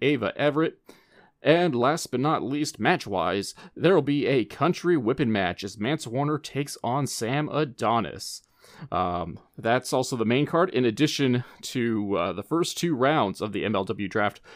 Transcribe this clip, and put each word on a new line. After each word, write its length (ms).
Ava 360
Everett. 420
And 300
last 380
but 80
not 240
least, 360
match-wise, 760
there 200
will 80
be 240
a 180
country 500
whipping 360
match 320
as 160
Mance 260
Warner 320
takes 460
on 240
Sam 420
Adonis. 920
Um, 480
that's 340
also 240
the 80
main 220
card, 240
in 160
addition 580
to, 540
uh, 180
the 100
first 340
two 180
rounds 460
of 120
the 120
M 100
L 100
W 220
draft 320